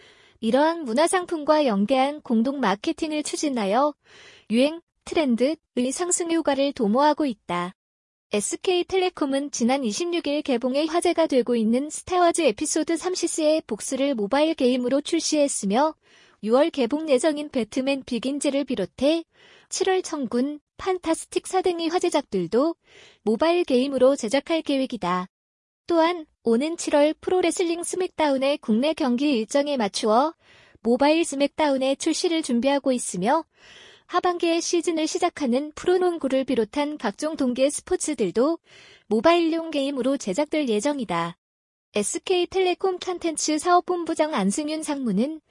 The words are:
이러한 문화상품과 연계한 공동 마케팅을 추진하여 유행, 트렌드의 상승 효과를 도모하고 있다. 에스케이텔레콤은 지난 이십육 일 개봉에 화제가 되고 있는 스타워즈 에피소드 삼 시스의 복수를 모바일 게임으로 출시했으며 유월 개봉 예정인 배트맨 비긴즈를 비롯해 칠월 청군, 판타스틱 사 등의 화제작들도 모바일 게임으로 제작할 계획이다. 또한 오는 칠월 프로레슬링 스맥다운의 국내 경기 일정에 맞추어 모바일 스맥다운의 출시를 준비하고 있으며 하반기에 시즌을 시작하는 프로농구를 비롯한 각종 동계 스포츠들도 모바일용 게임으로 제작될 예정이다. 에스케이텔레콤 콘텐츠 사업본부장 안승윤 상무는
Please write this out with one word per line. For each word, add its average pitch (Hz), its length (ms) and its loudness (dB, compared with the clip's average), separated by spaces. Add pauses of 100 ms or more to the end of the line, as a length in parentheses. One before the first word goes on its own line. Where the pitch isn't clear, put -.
(400)
이러한 302 440 2
문화상품과 311 800 0
연계한 262 560 0
공동 262 400 0
마케팅을 302 600 -2
추진하여 269 720 -2 (560)
유행, 285 320 2 (240)
트렌드의 277 500 0 (360)
상승 349 380 -2
효과를 285 420 2
도모하고 277 520 2
있다. 180 500 -6 (580)
에스케이텔레콤은 339 1200 -2
지난 254 320 0
이십육 339 420 -2
일 294 160 0
개봉에 262 440 0
화제가 330 420 2
되고 247 280 2
있는 233 320 0
스타워즈 339 540 2
에피소드 311 560 0
삼 370 160 -4
시스의 311 520 0
복수를 269 480 -2
모바일 269 400 0
게임으로 254 460 2
출시했으며 285 920 0 (480)
유월 254 280 4
개봉 294 380 -2
예정인 294 400 2
배트맨 262 560 -2
비긴즈를 277 600 -2
비롯해 269 600 0 (460)
칠월 370 320 0
청군, 285 580 -4 (160)
판타스틱 - 720 -4
사 370 160 0
등의 339 260 0
화제작들도 302 840 0 (480)
모바일 330 420 2
게임으로 262 520 4
제작할 277 460 -2
계획이다. 214 680 -2 (580)
또한 330 400 2 (160)
오는 269 340 0
칠월 311 440 2
프로레슬링 349 600 0
스맥다운의 294 760 0
국내 240 360 0
경기 262 360 0
일정에 285 460 0
맞추어 233 580 0 (480)
모바일 285 420 4
스맥다운의 277 720 0
출시를 320 460 0
준비하고 269 500 0
있으며 247 520 0 (640)
하반기에 349 540 0
시즌을 320 460 0
시작하는 302 680 -2
프로농구를 339 680 0
비롯한 285 540 -2
각종 294 380 -6
동계 262 340 2
스포츠들도 285 880 0 (480)
모바일용 330 640 2
게임으로 277 480 -2
제작될 294 500 -2
예정이다. 202 720 -2 (560)
에스케이텔레콤 359 1040 -2
콘텐츠 320 600 -4
사업본부장 339 760 0
안승윤 302 480 -2
상무는 277 580 -2 (100)